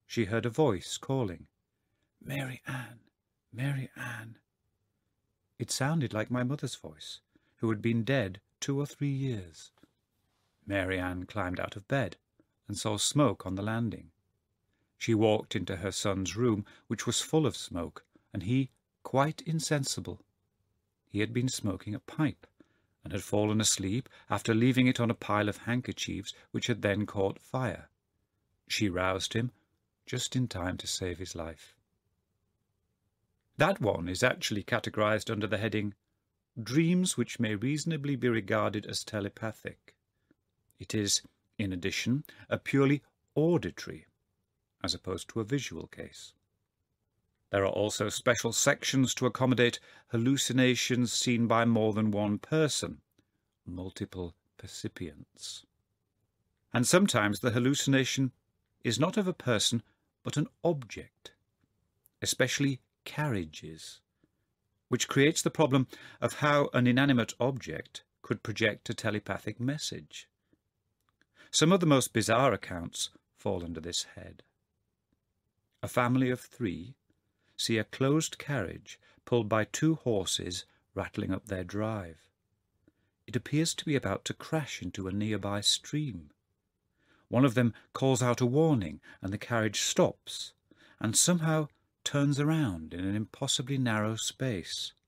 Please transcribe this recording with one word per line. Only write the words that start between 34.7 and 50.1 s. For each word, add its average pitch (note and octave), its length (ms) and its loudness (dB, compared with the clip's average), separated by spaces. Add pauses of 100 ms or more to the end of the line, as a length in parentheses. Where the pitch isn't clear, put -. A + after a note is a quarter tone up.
under G#2+ 160 -2
the G#2 100 -2
heading, G#2 380 -2 (640)
"Dreams E3 540 2
which - 240 -2
may G#2+ 160 0
reasonably C#3+ 600 -2
be B2 100 0
regarded G#2+ 580 0
as - 200 -8
telepathic." - 880 -8 (840)
It - 160 -10
is, G#2 280 0 (360)
in G2+ 140 -2
addition, F#2+ 540 -2 (240)
a A2+ 100 0
purely C#3 420 2 (320)
auditory, D3 760 -2 (760)
as F#2+ 100 -2
opposed F#2 360 -8
to A2+ 100 -6
a G#2+ 60 -2
visual G#2+ 420 -6
case. - 460 -16 (1160)
There G2 160 2
are - 60 2
also G#2+ 380 0
special A#2 440 0
sections C3+ 640 2
to B2+ 100 0
accommodate B2 540 4 (300)
hallucinations B2 1000 2